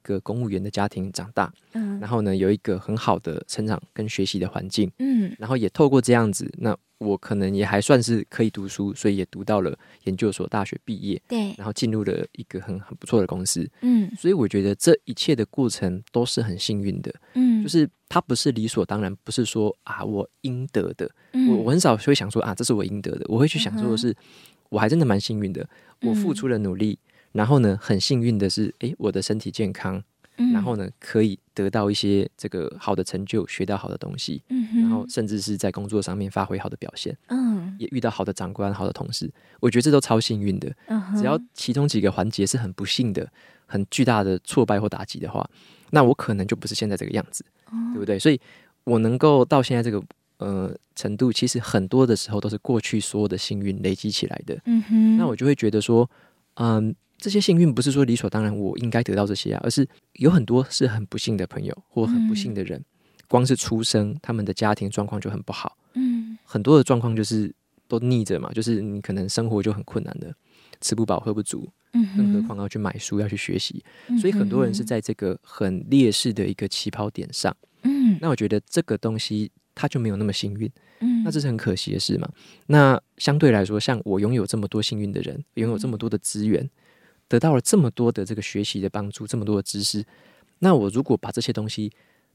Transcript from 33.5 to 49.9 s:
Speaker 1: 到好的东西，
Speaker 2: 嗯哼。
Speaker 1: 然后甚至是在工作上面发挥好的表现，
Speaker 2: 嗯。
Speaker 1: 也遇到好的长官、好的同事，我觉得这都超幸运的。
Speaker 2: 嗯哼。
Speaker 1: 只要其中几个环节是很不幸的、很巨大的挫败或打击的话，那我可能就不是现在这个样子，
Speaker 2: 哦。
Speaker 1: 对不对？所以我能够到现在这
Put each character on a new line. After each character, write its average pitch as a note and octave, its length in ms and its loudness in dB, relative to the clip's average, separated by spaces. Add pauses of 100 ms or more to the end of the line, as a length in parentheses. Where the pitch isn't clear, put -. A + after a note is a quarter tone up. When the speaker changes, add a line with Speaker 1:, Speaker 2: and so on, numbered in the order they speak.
Speaker 1:
到 G2+ 120 -2
好 F#2+ 120 -8
的 F#2 80 -8
东 - 220 -10
西， - 300 -8
Speaker 2:
嗯 B3+ 200 -2
哼。 A#3 140 2
Speaker 1:
然 A3+ 80 4
后 A#3+ 180 -2
甚 A2+ 180 -4
至 G2+ 140 -4
是 G2+ 160 -4
在 F#2+ 140 0
工 G2+ 180 -6
作 G2+ 140 0
上 F#2 140 -4
面 G2 120 -4
发 G2 160 -2
挥 G2 140 -4
好 - 100 -8
的 - 80 -12
表 - 200 -12
现， - 200 -8 (120)
Speaker 2:
嗯。 G#3 500 -2
Speaker 1:
也 D3+ 140 -8
遇 B2+ 80 -4
到 A#2 100 0
好 G2 140 -4
的 G2 80 -2
长 F#2+ 200 -8
官、 G2+ 220 -4
好 G2 120 -4
的 F#2 60 -4
同 - 200 -8
事， - 200 -8 (280)
我 A#2+ 100 2
觉 A#2 80 4
得 B2 40 6
这 D3+ 80 4
都 C#3+ 100 8
超 A2+ 200 2
幸 G#2+ 200 -2
运 G2 180 0
的。 C#3 160 -8 (120)
Speaker 2:
嗯 A3 140 -2
哼。 G3 160 -4
Speaker 1:
只 G#3 80 0
要 D#3 160 0 (140)
其 - 180 -4
中 C#3 140 2
几 A2+ 140 0
个 G2 100 4
环 F#2+ 180 0
节 G2+ 160 -2
是 G2 120 0
很 G#2 160 -4
不 G2 120 -8
幸 A2+ 280 0
的、 - 160 -4 (380)
很 G2+ 220 -2
巨 - 160 0
大 A2 200 4
的 F#2+ 160 0
挫 - 260 2
败 G#2 140 2
或 G#2 80 0
打 - 160 -10
击 - 160 -12
的 - 100 -8
话， - 180 -4 (420)
那 D3+ 120 6
我 B2 100 8
可 - 220 -2
能 F#2+ 100 -2
就 G2 120 -2
不 - 100 -8
是 G#2+ 80 -6
现 G#2+ 160 -4
在 G2 60 -2
这 G2+ 100 -6
个 - 60 -8
样 - 180 -2
子， - 140 -12 (220)
Speaker 2:
哦。 A3 60 -20 (200)
Speaker 1:
对 A3+ 80 -6
不 G3+ 40 -6
对？ G2+ 140 0
所 D#3 140 4
以 B2+ 80 0 (420)
我 A#2+ 160 2
能 A2+ 180 2
够 C#3+ 280 6
到 C#3 180 4
现 B2 140 0
在 A#2 60 2
这 A#2 80 -2